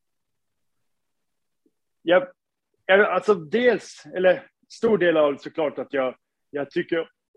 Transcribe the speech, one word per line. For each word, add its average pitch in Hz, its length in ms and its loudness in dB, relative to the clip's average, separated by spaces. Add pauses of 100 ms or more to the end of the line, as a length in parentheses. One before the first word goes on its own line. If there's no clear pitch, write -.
(2000)
jag, 180 260 0 (580)
jag, 190 140 4
alltså 185 340 0
dels, 190 720 -2 (100)
eller 185 320 0 (220)
stor 220 300 -2
del 170 180 2
av 147 200 2
såklart 151 420 -6
att 131 140 -10
jag, 131 220 -4 (360)
jag 143 200 -8
tycker 170 380 -6 (280)